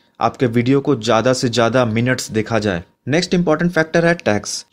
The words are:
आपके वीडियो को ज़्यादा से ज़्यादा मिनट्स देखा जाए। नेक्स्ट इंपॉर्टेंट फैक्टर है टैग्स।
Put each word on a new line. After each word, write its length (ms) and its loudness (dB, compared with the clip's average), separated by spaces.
आपके 280 0
वीडियो 340 2
को 140 0
ज़्यादा 380 2
से 160 -2
ज़्यादा 360 2
मिनट्स 460 -2
देखा 280 -2
जाए। 240 -2
नेक्स्ट 260 -2
इंपॉर्टेंट 380 0
फैक्टर 340 0
है 100 4
टैग्स। 580 -4